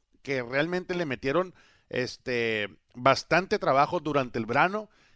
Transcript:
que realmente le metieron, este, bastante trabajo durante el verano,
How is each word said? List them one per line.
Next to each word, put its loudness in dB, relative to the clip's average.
que -4
realmente -2
le -2
metieron, -2
este, -2
bastante 2
trabajo 2
durante -2
el -4
verano, 2